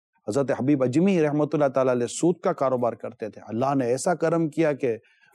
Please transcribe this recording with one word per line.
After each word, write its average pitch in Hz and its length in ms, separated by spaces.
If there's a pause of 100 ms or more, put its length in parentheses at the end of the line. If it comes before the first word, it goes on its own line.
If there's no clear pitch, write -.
(280)
حضرت 123 300
حبیب 131 240
اجمی 160 400
رحمۃ 147 300
اللہ 151 160
تعالیٰ 131 260
علیہ 120 120
سود 170 340
کا 185 120
کاروبار 127 400
کرتے 113 380
تھے، - 140
اللہ 127 300
نے 135 120
ایسا 170 280
کرم 160 340
کیا 151 240
کہ 127 240 (380)